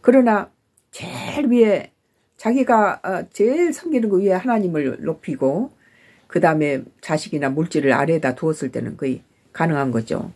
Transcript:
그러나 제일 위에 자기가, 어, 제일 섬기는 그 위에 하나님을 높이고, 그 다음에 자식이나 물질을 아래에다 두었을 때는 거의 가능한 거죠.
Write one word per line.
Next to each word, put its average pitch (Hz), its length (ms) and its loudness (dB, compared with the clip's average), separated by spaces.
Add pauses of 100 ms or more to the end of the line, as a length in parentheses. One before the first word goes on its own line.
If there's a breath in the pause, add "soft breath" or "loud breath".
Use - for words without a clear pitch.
그러나 240 500 4 (400)
제일 - 580 -8
위에 220 440 4 (440)
자기가, 226 680 2
어, 185 260 -6
제일 302 420 2
섬기는 254 360 -2
그 190 140 2
위에 196 100 2
하나님을 180 720 -2
높이고, 156 680 -4 (560 soft breath)
그 - 140 -2
다음에 151 440 0 (160)
자식이나 151 500 -4
물질을 143 420 0
아래에다 143 420 0
두었을 156 360 -4
때는 120 260 -8
거의 131 260 -6 (300)
가능한 147 380 0
거죠. - 460 -4